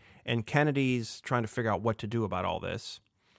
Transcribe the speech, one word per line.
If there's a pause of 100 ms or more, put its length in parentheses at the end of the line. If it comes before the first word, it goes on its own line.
(240)
And
Kennedy's
trying
to
figure
out
what
to
do
about
all
this. (380)